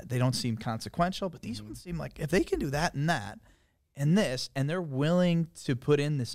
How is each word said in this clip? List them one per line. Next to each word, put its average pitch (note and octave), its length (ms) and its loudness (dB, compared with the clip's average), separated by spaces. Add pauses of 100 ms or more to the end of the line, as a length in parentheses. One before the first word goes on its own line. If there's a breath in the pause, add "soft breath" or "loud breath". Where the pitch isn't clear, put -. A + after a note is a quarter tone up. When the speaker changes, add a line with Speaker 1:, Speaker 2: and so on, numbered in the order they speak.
Speaker 1:
they C3 120 -2
don't B2 160 2
seem A#2+ 220 -2
consequential, E3+ 720 -4
but - 140 -10
these A#3 160 -8
Speaker 2:
Mm-hmm. G#3 100 -12
Speaker 1:
ones - 140 -14
seem E3+ 160 -8
like C#3 200 -10
if D3+ 120 -6
they F#3 140 4
can F#4 140 0
do D3+ 120 -2
that D3+ 240 0
and D3 160 0
that A2 280 -4 (580)
and D3 200 4
this, C3 400 0
and C#3 140 0
they're F3+ 100 -2
willing E3+ 680 2 (160)
to C#3 120 0
put C#3+ 240 4
in D3 160 0
this B2 180 -4